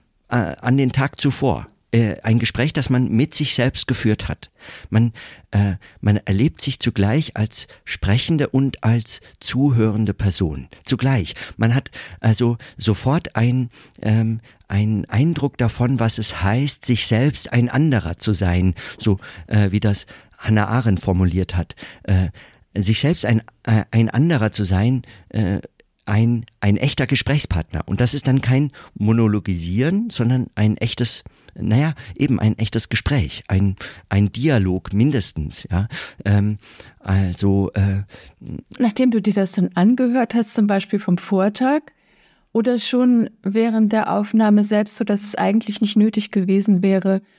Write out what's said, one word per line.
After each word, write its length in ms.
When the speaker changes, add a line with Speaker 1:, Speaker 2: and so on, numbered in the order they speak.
Speaker 1:
äh, 320
an 160
den 160
Tag 280
zuvor. 460
Äh, 300
ein 160
Gespräch, 340
das 160
man 220
mit 240
sich 220
selbst 320
geführt 400
hat. 240
Man, 240
äh, 240
man 180
erlebt 440
sich 160
zugleich 580
als 300
sprechende 640
und 360
als 360
zuhörende 760
Person. 540
Zugleich. 500
Man 180
hat 160
also 360
sofort 560
ein, 360
ähm, 400
einen 380
Eindruck 520
davon, 400
was 200
es 220
heißt, 460
sich 220
selbst 440
ein 160
anderer 500
zu 140
sein, 420
so, 220
äh, 240
wie 80
das 260
Hannah 300
Arendt 320
formuliert 560
hat. 180
Äh, 240
sich 280
selbst 260
ein, 160
äh, 260
ein 180
anderer 440
zu 100
sein, 400
äh, 280
ein, 400
ein 160
echter 300
Gesprächspartner. 800
Und 140
das 140
ist 120
dann 140
kein 300
Monologisieren, 1160
sondern 440
ein 220
echtes, 460
naja, 400
eben 240
ein 180
echtes 300
Gespräch, 600
ein, 280
ein 240
Dialog 600
mindestens, 800
ja. 180
Ähm, 320
also, 720
äh, 280
Speaker 2:
Nachdem 320
du 100
dir 140
das 180
dann 220
angehört 600
hast, 200
zum 120
Beispiel 320
vom 200
Vortag, 640
oder 260
schon 520
während 500
der 200
Aufnahme 520
selbst, 320
so 80
dass 180
es 140
eigentlich 440
nicht 160
nötig 360
gewesen 500
wäre, 380